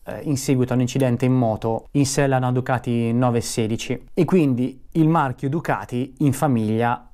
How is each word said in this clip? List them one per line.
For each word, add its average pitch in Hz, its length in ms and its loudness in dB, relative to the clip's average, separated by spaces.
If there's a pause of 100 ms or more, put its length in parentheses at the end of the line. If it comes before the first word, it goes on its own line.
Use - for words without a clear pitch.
eh, 110 180 -12
in 143 160 -2
seguito 127 340 0
a 123 40 0
un 127 60 2
incidente 127 440 0
in 127 80 2
moto 113 580 -2
in 143 140 2
sella 139 300 2
a - 20 4
una 127 140 0
Ducati 120 600 0
nove 120 300 2
sedici - 720 -4
e 180 100 2
quindi 135 540 2 (140)
il 156 160 4
marchio 143 420 0
Ducati 123 680 -4
in 143 120 2
famiglia 117 800 0